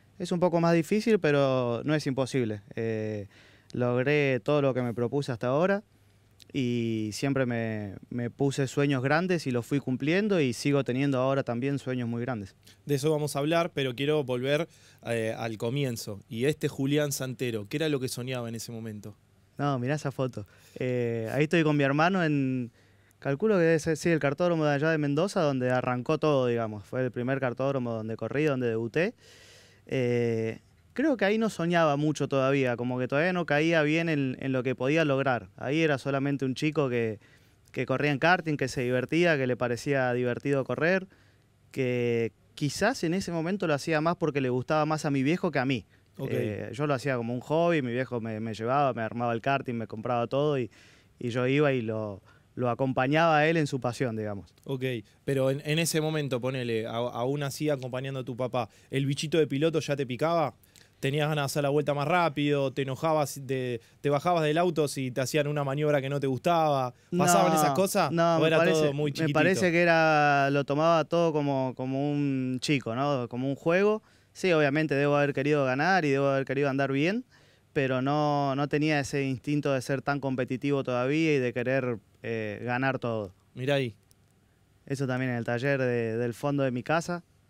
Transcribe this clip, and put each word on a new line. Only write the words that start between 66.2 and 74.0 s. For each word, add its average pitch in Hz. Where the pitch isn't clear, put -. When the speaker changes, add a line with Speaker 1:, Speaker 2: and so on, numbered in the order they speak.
Speaker 2:
gustaba? 139
¿Pasaban 175
Speaker 1:
No, 156
Speaker 2:
esas 151
cosas? 185
Speaker 1:
no, 165
Speaker 2:
¿O -
Speaker 1:
me 156
Speaker 2:
era 160
Speaker 1:
parece, 160
Speaker 2:
todo 151
muy 147
Speaker 1:
me -
Speaker 2:
chiquitito? 156
Speaker 1:
parece 190
que 170
era, 151
lo 143
tomaba 156
todo 170
como, 139
como 135
un 135
chico, 120
¿no? 131
Como 127
un 139
juego. 196